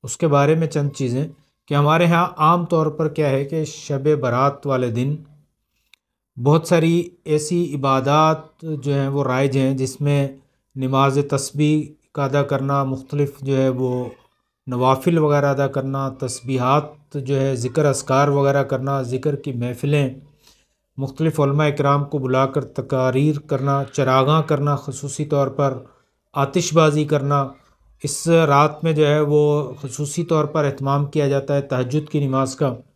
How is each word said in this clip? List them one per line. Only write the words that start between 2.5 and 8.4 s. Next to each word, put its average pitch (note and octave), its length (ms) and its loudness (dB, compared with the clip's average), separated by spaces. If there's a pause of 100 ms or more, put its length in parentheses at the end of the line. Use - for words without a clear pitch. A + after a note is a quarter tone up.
तौर D#3+ 260 0
पर D#3 200 -2
क्या D3+ 180 0
है C3+ 160 0
कि D#3 220 -4
शब C#3 420 -4 (120)
बारात C3+ 460 0
वाले B2+ 240 0
दिन C3 280 -2 (1160)
बहुत D3 320 2
सारी E3 260 4 (340)
ऐसी D#3 360 0
इबादात C#3+ 840 2 (140)